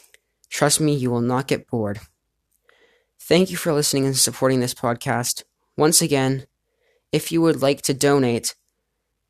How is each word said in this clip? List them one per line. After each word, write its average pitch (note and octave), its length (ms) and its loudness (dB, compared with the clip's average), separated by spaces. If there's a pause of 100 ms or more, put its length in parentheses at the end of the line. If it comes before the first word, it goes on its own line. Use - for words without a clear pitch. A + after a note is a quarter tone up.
(500)
Trust C#3+ 300 0
me, D3+ 140 2
you B2+ 180 -2
will A#2+ 80 0
not B2 260 0
get - 220 -4
bored. G#2 320 -4 (1200)
Thank F3+ 320 2
you F3 40 -8
for E3+ 160 -2
listening C#3+ 320 0
and C3+ 120 -2
supporting C3 420 0
this B2 160 -2
podcast. A#2+ 680 -4 (320)
Once D#3 260 4
again, C3+ 440 0 (680)
if - 180 -2
you E3 100 0
would D3+ 220 2
like C#3 200 0
to C#3 120 0
donate, B2+ 640 0 (720)